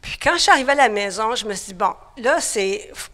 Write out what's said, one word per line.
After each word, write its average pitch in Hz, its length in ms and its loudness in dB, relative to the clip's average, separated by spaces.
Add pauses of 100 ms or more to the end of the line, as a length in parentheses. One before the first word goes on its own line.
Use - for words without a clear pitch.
Puis - 200 -10
quand 330 120 4
je 339 60 0
suis - 100 2
arrivée 277 220 4
à 277 40 4
la 269 140 6
maison, 208 440 -2
je 214 120 -6
me 202 80 -6
suis - 140 -10
dit, « 196 60 -14
Bon, 185 200 -2 (240)
là, 277 240 2
c'est, - 520 -4
f-, - 200 -14